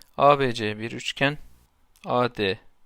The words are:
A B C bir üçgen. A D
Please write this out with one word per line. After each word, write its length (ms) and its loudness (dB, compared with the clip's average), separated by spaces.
A 240 6
B 120 0
C 260 -4
bir 140 -8
üçgen. 460 -4
A 300 0
D 240 -2